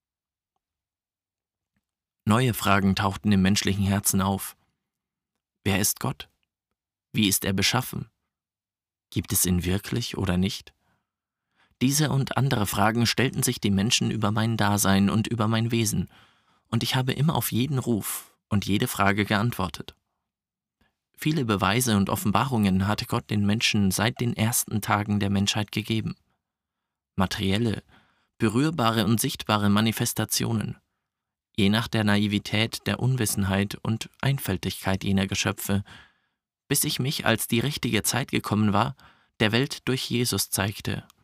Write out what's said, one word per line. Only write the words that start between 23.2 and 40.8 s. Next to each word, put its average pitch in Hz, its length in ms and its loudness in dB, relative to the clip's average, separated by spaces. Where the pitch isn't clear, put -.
den 104 120 0
Menschen 101 460 2
seit 110 320 0
den 117 140 -2
ersten 110 460 -2
Tagen 104 380 0
der 101 120 0
Menschheit 101 400 0
gegeben. 110 440 -4
Materielle, 98 680 -2
berührbare 117 680 2
und 110 140 2
sichtbare 107 500 0
Manifestationen, 113 1080 -2
je 98 120 4
nach 110 180 0
der 110 160 0
Naivität, 104 840 0
der 101 140 -2
Unwissenheit 101 800 0
und - 300 -4
Einfältigkeit 95 800 -2
jener 98 220 0
Geschöpfe, 101 580 -2
bis 143 160 0
ich 147 160 -4
mich, 131 260 -4
als 113 220 0
die 117 120 0
richtige 117 440 -2
Zeit 127 260 -2
gekommen 107 440 2
war, 120 220 0
der 107 120 4
Welt 123 360 -2
durch 127 200 -2
Jesus 120 440 -2
zeigte, 101 560 -4